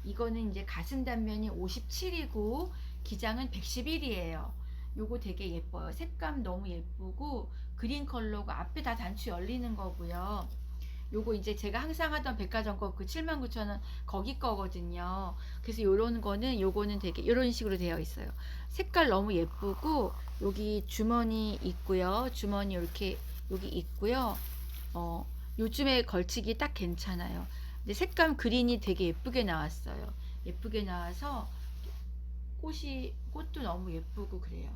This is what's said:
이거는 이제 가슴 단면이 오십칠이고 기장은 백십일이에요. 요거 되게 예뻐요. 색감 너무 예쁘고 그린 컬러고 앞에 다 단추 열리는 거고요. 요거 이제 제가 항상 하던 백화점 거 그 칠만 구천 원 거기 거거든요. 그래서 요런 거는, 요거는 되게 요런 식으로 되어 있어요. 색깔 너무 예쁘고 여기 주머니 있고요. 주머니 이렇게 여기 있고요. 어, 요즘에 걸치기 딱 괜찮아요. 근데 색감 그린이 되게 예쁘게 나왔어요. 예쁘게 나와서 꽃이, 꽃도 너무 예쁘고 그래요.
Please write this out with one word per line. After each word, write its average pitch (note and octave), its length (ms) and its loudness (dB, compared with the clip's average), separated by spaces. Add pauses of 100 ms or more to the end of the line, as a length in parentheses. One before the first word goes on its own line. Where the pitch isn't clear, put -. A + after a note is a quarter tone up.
이거는 A3+ 480 0
이제 F#3+ 140 -4
가슴 B3+ 400 -2
단면이 G#3+ 440 0
오십칠이고 B3+ 1200 -2 (320)
기장은 A3+ 460 -2
백십일이에요. G#3+ 1000 -2 (440)
요거 G#3+ 220 -2
되게 F#3 340 -4
예뻐요. D#3 400 -4
색감 D#4 500 -4
너무 F#3+ 240 -2
예쁘고 F#3 800 -4 (280)
그린 C#4 280 -2
컬러고 A3 460 -2
앞에 E3+ 300 -4
다 - 140 0
단추 G3+ 340 -4
열리는 A3 460 -2
거고요. F#3 720 -2 (640)
요거 G#3+ 220 0
이제 G3+ 220 0
제가 G#3 260 -2
항상 D#4 320 0
하던 C#4 240 0
백화점 G#3 400 0
거 F#3+ 180 -2
그 F#3+ 100 -4
칠만 D#4+ 340 -2
구천 A3+ 300 -2
원 G3+ 120 -4 (240)
거기 G3+ 340 -2
거거든요. F3+ 960 -2 (260)
그래서 A3+ 220 -2
요런 A3 380 6
거는, G#3 380 2
요거는 G#3 400 2
되게 F3+ 260 -2
요런 A#3+ 260 6
식으로 G#3 260 2
되어 E3+ 220 2
있어요. - 300 -4 (400)
색깔 F4 400 6
너무 G3+ 240 6
예쁘고 G3 800 2 (280)
여기 G#3 460 2
주머니 A3 720 4
있고요. F#3 720 2
주머니 G3+ 400 0
이렇게 F3+ 440 0 (340)
여기 F#3+ 160 -2
있고요. A3 720 2 (560)
어, E3+ 320 -2 (340)
요즘에 B3+ 440 6
걸치기 G3 540 2
딱 D4 160 0
괜찮아요. F3 720 -2 (380)
근데 G3+ 100 -2
색감 D#4+ 440 6
그린이 A#3+ 420 6
되게 F#3 280 4
예쁘게 A#3+ 360 2
나왔어요. D#3+ 680 -2 (320)
예쁘게 G#3 380 -2
나와서 F#3 680 -2 (1120)
꽃이, C#4 520 -4 (200)
꽃도 - 280 -4
너무 F3+ 320 -2
예쁘고 F#3 460 -4
그래요. - 360 -6